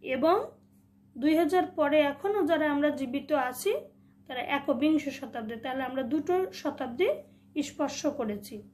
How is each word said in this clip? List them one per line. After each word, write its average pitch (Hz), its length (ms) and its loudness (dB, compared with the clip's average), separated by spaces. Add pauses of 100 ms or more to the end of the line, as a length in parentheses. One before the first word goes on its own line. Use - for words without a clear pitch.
(160)
এবং 311 200 4 (800)
দুই 285 240 4
হাজার 349 260 4 (120)
পরে 294 200 4 (140)
এখনো 403 280 -2 (100)
যারা 311 160 2 (100)
আমরা 285 140 4 (100)
জীবিত 269 300 -6 (200)
আছি, 311 220 -2 (560)
তারা 254 140 -6 (160)
একবিংশ 294 460 2 (160)
শতাব্দী। 226 440 -8
তাহলে 262 260 -4
আমরা 262 140 -4 (100)
দুটো 320 220 0 (260)
শতাব্দী 269 460 -2 (640)
স্পর্শ - 320 -4 (180)
করেছি। 214 360 -6 (180)